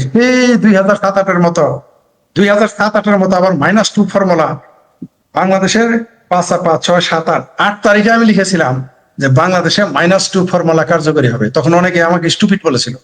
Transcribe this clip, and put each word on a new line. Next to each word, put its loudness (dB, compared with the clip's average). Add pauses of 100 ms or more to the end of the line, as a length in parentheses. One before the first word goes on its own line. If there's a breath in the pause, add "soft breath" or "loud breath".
সেই 2 (100)
দুই 2
হাজার 2
সাত -2
আটের 0
মতো, 0 (720)
দুই 2
হাজার 2
সাত -2
আটের 0
মতো 0
আবার 2
মাইনাস 0
টু 0
ফর্মুলা 0 (880)
বাংলাদেশের 0 (400)
পাঁচ -2
আর 0
পাঁচ, 0
ছয়, 0
সাত, -4
আট, -2 (160)
আট -2
তারিখে 2
আমি 2
লিখেছিলাম 0 (440)
যে -2 (140)
বাংলাদেশে 0 (140)
মাইনাস 2
টু -2
ফর্মুলা 0
কার্যকরী 0
হবে। -4
তখন 0
অনেকে 0
আমাকে 0
স্টুপিড 0
বলেছিল -2